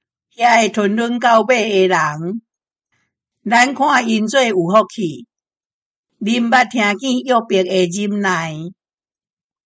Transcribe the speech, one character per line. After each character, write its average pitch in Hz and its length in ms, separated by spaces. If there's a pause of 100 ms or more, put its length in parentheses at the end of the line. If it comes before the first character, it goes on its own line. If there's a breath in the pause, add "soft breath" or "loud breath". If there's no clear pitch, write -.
(360)
遐 233 260
个 214 60
吞 208 260
忍 233 240
到 226 220
尾 214 480
的 - 0
人， 165 540 (1080)
咱 247 260
看 247 340
因 220 200
做 269 140
有 226 120
福 190 380
气。 147 340 (920)
恁 233 280
捌 247 220
听 208 280
见 254 200
约 247 220
伯 233 80 (140)
的 185 240
忍 202 340
耐， 165 340 (1120)